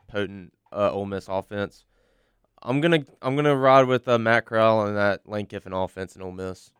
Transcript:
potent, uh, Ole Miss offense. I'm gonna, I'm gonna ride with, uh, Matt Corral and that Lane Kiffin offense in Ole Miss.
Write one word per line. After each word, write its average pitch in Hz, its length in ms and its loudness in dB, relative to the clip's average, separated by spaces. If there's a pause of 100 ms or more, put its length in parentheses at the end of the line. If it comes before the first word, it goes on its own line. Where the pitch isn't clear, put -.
potent, 98 460 -8 (180)
uh, 101 200 0
Ole 101 160 -6
Miss 98 200 -10
offense. 98 580 -8 (760)
I'm 135 200 -2
gonna, 165 220 2 (200)
I'm 131 120 -2
gonna 147 200 2
ride 135 320 6
with, 127 200 0
uh, 120 120 2
Matt 113 260 2
Corral 110 400 2
and 104 100 -4
that 101 320 0
Lane 104 200 -8
Kiffin 95 260 -12
offense 92 420 -6
in 95 60 -20
Ole 92 120 -12
Miss. 92 460 -10